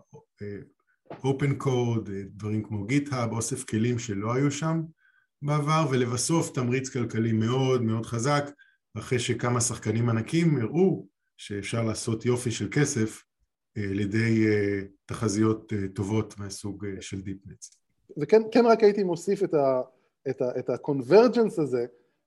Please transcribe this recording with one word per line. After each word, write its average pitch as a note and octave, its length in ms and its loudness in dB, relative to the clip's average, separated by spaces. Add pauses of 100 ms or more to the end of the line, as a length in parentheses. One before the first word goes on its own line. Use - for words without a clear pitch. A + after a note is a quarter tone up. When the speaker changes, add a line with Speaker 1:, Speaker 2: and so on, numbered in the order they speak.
(420)
Speaker 1:
אה, G2+ 160 -10 (520)
open C3+ 520 -2
code, A#2 480 0
אה, G2 140 -8
דברים G#2 380 -6
כמו G#2 280 -6
GitHub, B2 420 -2
אוסף A#2 320 -4
כלים A#2 340 0
שלא A2 360 -4
היו C#3+ 160 2
שם D#3+ 320 -2 (600)
בעבר, D3+ 460 2
ולבסוף B2+ 600 0
תמריץ B2+ 380 -2
כלכלי A2+ 440 -2
מאוד B2+ 500 2
מאוד A2 240 -2
חזק, C#3+ 380 0 (540)
אחרי A#2+ 200 -2
שכמה A#2+ 420 -2
שחקנים A#2 480 -2
ענקים C#3+ 500 2
הראו D#3 480 2 (300)
שאפשר G#2 480 -6
לעשות A2 400 -2
יופי B2 260 0
של G#2 200 -4
כסף, B2 520 0 (540)
אה, G#2+ 60 -4
על G2 180 -4
ידי, A2 460 2
אה, G2+ 340 2 (260)
תחזיות, A2 680 0
אה, G2 220 -4
טובות G#2+ 440 -4
מהסוג, G2+ 480 -10
אה, F#2+ 140 -8
של G2 200 -10
דיפנץ. - 560 -14 (400)
Speaker 2:
וכן, G#3+ 260 4 (100)
כן A#3+ 140 6
רק A3+ 160 6
הייתי G#3 200 6
מוסיף F#3+ 400 -2
את E3+ 120 0
ה-, C3+ 280 4 (460)
את C3 140 -2
ה-, B2+ 160 -2
את B2 120 -4
ה-convergence E3+ 920 4
הזה, B2 240 0 (400)